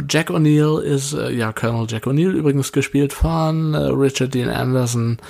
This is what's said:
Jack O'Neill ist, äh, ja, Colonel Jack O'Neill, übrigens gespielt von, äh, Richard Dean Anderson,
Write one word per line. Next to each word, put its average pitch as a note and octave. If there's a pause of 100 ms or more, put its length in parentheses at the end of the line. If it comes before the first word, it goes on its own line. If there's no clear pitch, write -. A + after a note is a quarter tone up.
Jack D#3+
O'Neill D3+
ist, C#3
äh, B2+
ja, A#2
Colonel A#2
Jack A2+
O'Neill, D#3
übrigens C#3+
gespielt C#3
von, D#3+
äh, D3+
Richard C3+
Dean B2
Anderson, A#2+ (120)